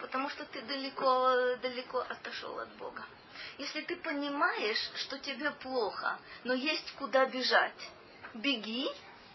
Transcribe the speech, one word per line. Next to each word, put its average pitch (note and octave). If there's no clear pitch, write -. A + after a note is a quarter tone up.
Потому C4
что -
ты D4
далеко, B3+
далеко B3+
отошел -
от A2+
Бога. -
Если C#4+
ты E4+
понимаешь, C#4+
что -
тебе C4+
плохо, B3+
но A#3+
есть D4+
куда C4
бежать, A#3+
беги. A#3